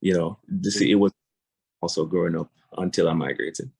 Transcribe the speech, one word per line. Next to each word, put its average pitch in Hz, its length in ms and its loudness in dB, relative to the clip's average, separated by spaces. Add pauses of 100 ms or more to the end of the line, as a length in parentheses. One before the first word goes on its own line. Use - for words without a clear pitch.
You 92 120 2
know, 85 340 -2
this, 98 340 -2
it 101 140 4
was 98 160 4 (680)
also 82 240 -2
growing 85 320 0
up 80 140 -6 (260)
until 92 320 0
I 80 40 2
migrated. 78 680 -4